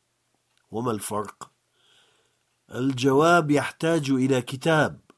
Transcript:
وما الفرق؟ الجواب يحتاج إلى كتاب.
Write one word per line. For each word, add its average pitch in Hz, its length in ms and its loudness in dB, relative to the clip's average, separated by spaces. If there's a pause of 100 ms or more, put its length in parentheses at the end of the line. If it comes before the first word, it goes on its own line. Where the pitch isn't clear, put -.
(720)
وما 117 200 -4
الفرق؟ 104 600 -8 (1200)
الجواب 139 800 2
يحتاج 147 600 -2
إلى 131 320 2
كتاب. 139 580 0 (180)